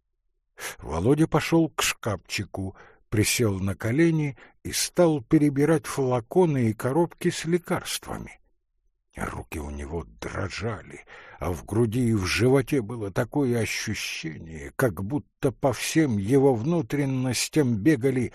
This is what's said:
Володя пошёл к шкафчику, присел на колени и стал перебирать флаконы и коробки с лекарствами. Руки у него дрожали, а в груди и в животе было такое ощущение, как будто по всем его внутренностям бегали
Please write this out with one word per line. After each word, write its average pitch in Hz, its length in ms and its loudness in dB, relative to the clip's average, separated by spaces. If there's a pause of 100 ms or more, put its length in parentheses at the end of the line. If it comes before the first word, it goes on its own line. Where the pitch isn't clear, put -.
(800)
Володя 107 480 2
пошёл 160 420 2
к - 140 -4
шкафчику, - 920 -6 (340)
присел 104 500 2
на 95 160 -2
колени 151 600 0 (280)
и - 80 -8
стал 160 500 2
перебирать 147 640 4
флаконы 127 840 2
и - 20 0
коробки 160 560 0
с - 160 -6
лекарствами. - 960 -6 (720)
Руки - 440 -8
у 73 100 -10
него 73 360 -8 (140)
дрожали, - 840 -8 (340)
а 85 120 -4
в 82 140 -8
груди 117 440 0
и 113 40 2
в 95 120 0
животе 127 560 2
было 104 300 -8
такое 123 480 0
ощущение, 80 1160 -8
как 98 280 0
будто 135 480 -4
по 135 200 -2
всем 131 460 0
его 131 380 4
внутренностям 131 1200 0
бегали 127 580 2